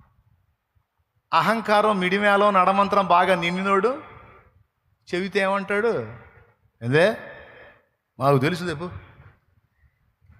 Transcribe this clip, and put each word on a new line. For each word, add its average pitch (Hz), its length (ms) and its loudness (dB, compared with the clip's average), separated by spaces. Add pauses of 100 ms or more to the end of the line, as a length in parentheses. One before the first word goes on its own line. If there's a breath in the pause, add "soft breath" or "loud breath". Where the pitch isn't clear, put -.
(1400)
అహంకారం 208 640 0
మిడిమేళం 202 560 2
నడమంత్రం 196 520 2
బాగా 180 280 4
నిండినోడు 190 680 -2 (1120)
చెబితే 190 260 -4
ఏమంటాడు? 196 760 -2 (680)
"అదే 160 340 2 (1000)
మాకు 139 200 2
తెలుసు 165 260 -4
లేపు, 170 260 -10 (1500)